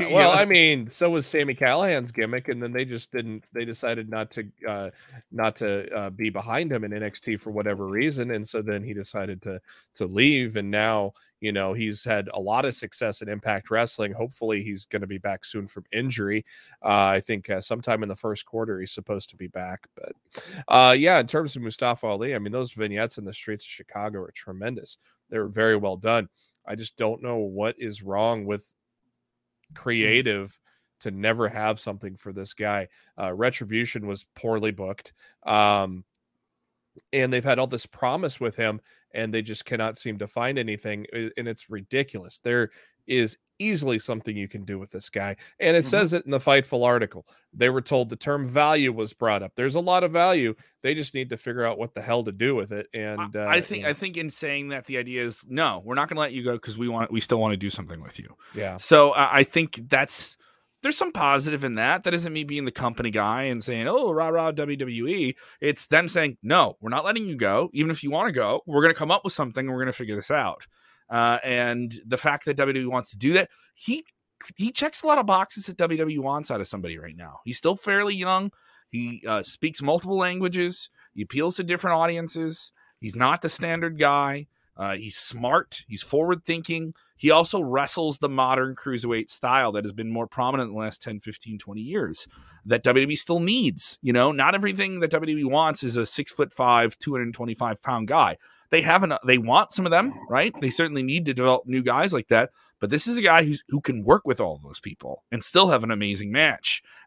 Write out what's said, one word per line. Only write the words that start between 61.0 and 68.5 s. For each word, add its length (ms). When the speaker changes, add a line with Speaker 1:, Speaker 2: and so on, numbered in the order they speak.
Speaker 1:
positive 540
in 100
that. 280
That 100
isn't 180
me 140
being 180
the 80
company 380
guy 340
and 180
saying, 280
"Oh, 220
rah, 180
rah, 220
W 260
W 300
E." 280
It's 280
them 200
saying, 340
"No, 380
we're 100
not 140
letting 220
you 100
go. 380
Even 180
if 100
you 100
wanna 200
go, 340